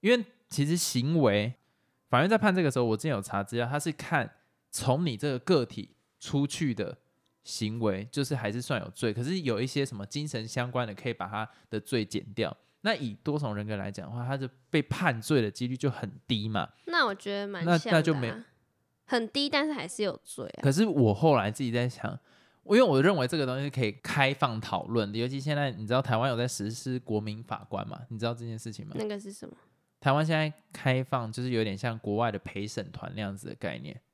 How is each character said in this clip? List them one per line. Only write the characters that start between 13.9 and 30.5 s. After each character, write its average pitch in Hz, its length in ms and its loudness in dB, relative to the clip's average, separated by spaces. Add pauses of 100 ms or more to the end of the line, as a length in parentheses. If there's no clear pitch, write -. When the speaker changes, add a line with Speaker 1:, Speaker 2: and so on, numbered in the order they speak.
Speaker 1:
讲 92 160 -10
的 104 80 -12
话， 120 120 -6
他 135 100 -2
就 135 100 -4 (220)
被 151 140 4
判 143 360 0
罪 131 220 4
的 104 100 2
几 123 160 -4
率 127 80 -2
就 131 160 0
很 104 220 -6 (140)
低 110 240 0
嘛。 104 180 -2 (160)
Speaker 2:
那 339 220 2
我 202 80 -2
觉 202 260 -4
得 202 80 -4
蛮 185 160 -4
像 - 20 2
的 175 80 6
啊。 160 120 4
Speaker 1:
那， 226 60 -2
那 160 100 6
就 160 100 2
没 120 180 0 (760)
Speaker 2:
很 233 240 0
低， 285 180 0
但 285 180 2
是 302 60 -2
还 214 160 -6
是 - 140 -6
有 196 200 -2
罪 - 220 -12 (140)
啊。 - 20 -12
Speaker 1:
可 139 100 4
是 170 140 6
我 135 300 6
后 147 240 6
来 104 120 0
自 131 140 -6
己 117 80 -2
在 120 160 2
想， - 240 -6 (520)
因 - 80 2
为 240 100 10
我 143 200 6
认 185 140 6
为 127 100 2
这 160 120 0
个 139 80 2
东 127 100 -2
西 135 60 -4
是 143 80 -2
可 131 160 0
以 107 40 2 (120)
开 139 320 2
放 120 260 0
讨 - 240 -2
论 110 260 0
的， 107 60 -6
尤 117 100 0
其 135 140 -4
现 147 160 -2
在 143 140 0
你 107 160 -8
知 117 80 0
道 131 80 4
台 117 160 2
湾 127 100 2
有 120 80 0
在 120 100 0
实 107 240 -4
施 127 280 -6
国 110 200 -2
民 107 240 -6
法 - 280 -10
官 - 180 -6
嘛， - 100 -10 (120)
你 113 80 -10
知 117 80 -2
道 117 80 -2
这 117 100 -12
件 113 140 -8
事 113 120 -10
情 101 160 -12
吗？ 101 120 -14
Speaker 2:
那 214 100 -2
个 208 100 -6
是 196 140 -12
什 - 160 -16
么？ - 80 -20 (420)
Speaker 1:
台 135 140 2
湾 151 120 4
现 160 140 2
在 156 140 0 (180)